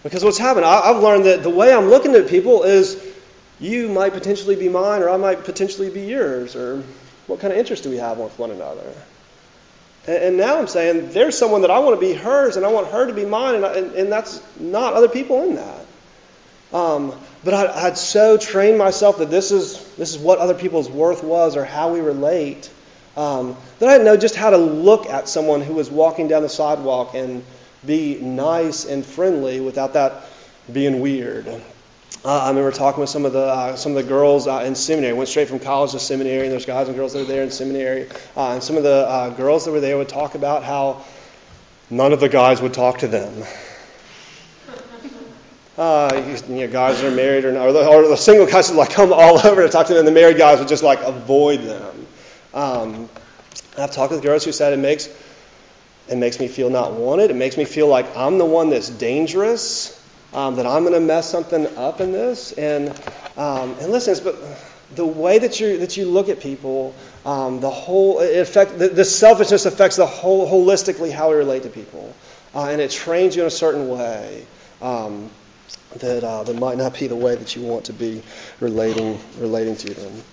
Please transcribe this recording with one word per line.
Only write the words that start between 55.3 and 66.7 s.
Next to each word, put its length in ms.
it 100
makes 220
me 100
feel 200
not 240
wanted. 380
It 40
makes 220
me 80
feel 220
like 280
I'm 220
the 80
one 240
that's 200
dangerous, 1080
um, 220
that 100
I'm 180
gonna 160
mess 300
something 380
up 240
in 100
this. 420
And, 360
um, 420
and 120
listen, 200
it's, 100
but 140
the 100
way 340
that 200
you, 200
that 180
you 80
look 240
at 100
people, 560